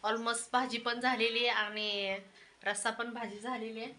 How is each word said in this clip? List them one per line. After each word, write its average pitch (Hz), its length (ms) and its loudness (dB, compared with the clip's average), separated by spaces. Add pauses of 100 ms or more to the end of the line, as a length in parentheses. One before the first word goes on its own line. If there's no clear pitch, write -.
almost 226 360 0 (100)
भाजी 254 260 2
पण 240 220 0
झालेली 233 400 4
आहे 240 80 4
आणि 208 680 0 (460)
रस्सा 202 260 0
पण 233 240 -4
भाजी 214 260 -6
झालेली 226 440 -4
आहे. 269 160 -10